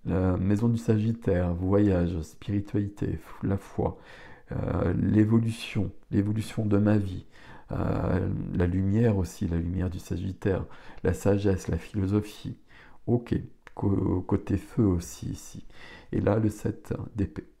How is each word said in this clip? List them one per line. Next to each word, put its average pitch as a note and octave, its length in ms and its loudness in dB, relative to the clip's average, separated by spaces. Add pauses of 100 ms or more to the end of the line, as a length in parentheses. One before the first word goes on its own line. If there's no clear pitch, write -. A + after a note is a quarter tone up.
La F#2 300 2
maison G2+ 320 2
du A2+ 80 2
Sagittaire, G#2 760 2
voyage, F2+ 680 4
spiritualité, G2+ 840 -4 (100)
f-, - 280 -12
la G2 120 0
foi, - 400 -4 (560)
euh, - 400 0
l'évolution, A2 960 2 (200)
l'évolution G#2+ 540 0
de G2+ 120 4
ma G#2 200 6
vie, F#2+ 280 -4 (480)
euh, - 560 0 (240)
la F2 140 2
lumière G2 500 2
aussi, F2 320 -2
la E2+ 80 0
lumière F2 320 -2
du F2+ 100 -6
Sagittaire, F#2 680 -2 (380)
la F2 100 4
sagesse, G2+ 540 2
la E2+ 100 -2
philosophie. G#2 800 -2 (480)
Ok, A#2+ 300 0 (400)
co-, F#2 460 0
côté G2+ 340 0
feu G#2+ 300 0
aussi F2 440 0
ici. - 360 -12 (480)
Et - 80 0
là, G#2 180 4
le G#2+ 100 2
sept - 440 -6 (220)
d'épée. - 340 -4 (100)